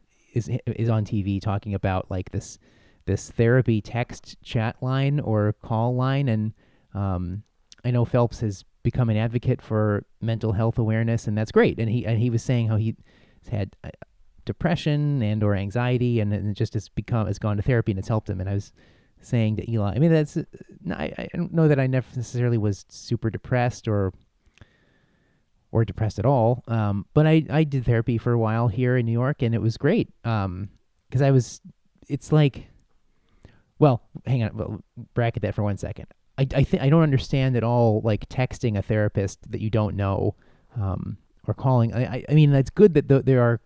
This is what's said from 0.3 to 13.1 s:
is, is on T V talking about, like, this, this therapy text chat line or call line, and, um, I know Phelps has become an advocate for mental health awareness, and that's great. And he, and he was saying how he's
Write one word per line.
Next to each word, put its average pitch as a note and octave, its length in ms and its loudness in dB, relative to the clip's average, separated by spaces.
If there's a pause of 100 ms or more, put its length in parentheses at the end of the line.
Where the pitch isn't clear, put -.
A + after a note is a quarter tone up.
is, A2+ 160 -4 (180)
is A2+ 200 -2
on A2 160 0
T G#2 180 -2
V G2 200 -2
talking G2+ 320 -4
about, F#2+ 360 -2
like, F#2+ 220 -6
this, - 280 -10 (460)
this - 260 -2
therapy A#2 500 2
text - 600 -10
chat A2+ 400 -4
line C3+ 380 0
or G#2+ 420 2
call A#2 340 -2
line, C3+ 340 0
and, A2 240 0 (400)
um, F#2+ 500 -4 (400)
I B2 80 -2
know A#2+ 140 2
Phelps A#2+ 340 0
has G#2 240 -6 (200)
become A#2+ 260 0
an A2 60 2
advocate A#2 460 -2
for G#2+ 440 0 (140)
mental A2 320 -2
health A2+ 260 0
awareness, A2+ 500 0
and G#2+ 100 -2
that's A2 160 -2
great. G#3+ 260 4
And A2+ 100 -2
he, A#2 160 -2
and A2+ 140 0
he A#2+ 100 0
was A#2 140 -2
saying A#2+ 240 0
how A2 80 0
he's A2 200 -2 (540)